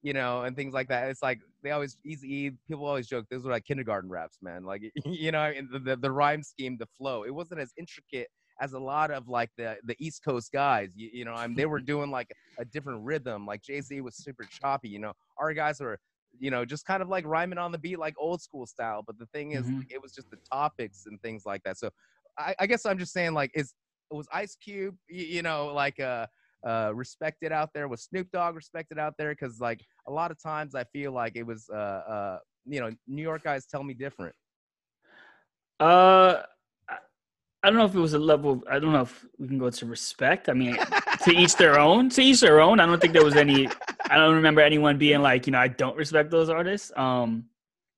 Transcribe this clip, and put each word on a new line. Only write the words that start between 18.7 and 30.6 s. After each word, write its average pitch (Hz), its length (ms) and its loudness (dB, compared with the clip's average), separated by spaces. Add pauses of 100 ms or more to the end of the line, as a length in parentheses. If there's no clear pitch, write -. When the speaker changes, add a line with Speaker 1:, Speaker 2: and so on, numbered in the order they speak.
Speaker 1:
But 110 120 -18
the 113 80 -20
thing 147 260 -12
is, 131 140 -8
Speaker 3:
Mm-hmm. 131 140 -6
Speaker 1:
like, 127 100 -16
it 131 100 -14
was 135 140 -20
just - 160 -20
the 107 80 -20 (120)
topics 131 560 -8
and 104 140 -18
things 113 240 -12
like 101 200 -10
that. 95 140 -10
So 110 120 -8 (480)
I, 160 220 -8
I 196 60 -2
guess 233 200 -2
I'm 196 120 -4
just 180 140 -12
saying, 170 220 -4
like, 143 200 -2
is, 147 200 -6 (360)
was 151 220 -14
Ice 196 240 -10
Cube, 196 400 -12 (140)
y-, 175 80 -18
you 170 240 -8
know, 156 320 -6
like, 143 260 -4
uh, 123 260 -6 (400)
uh, 113 280 -4
respected 156 580 -10
out 156 220 -4
there? 147 140 -8
Was 117 160 -12
Snoop 185 260 -10
Dogg 170 260 -4
respected 160 420 -16
out 151 200 -6
there? 151 160 -6
'Cause, 120 260 -12
like, 120 240 -6 (220)
a - 60 -14
lot 165 180 -6
of 156 120 -18
times 151 320 -10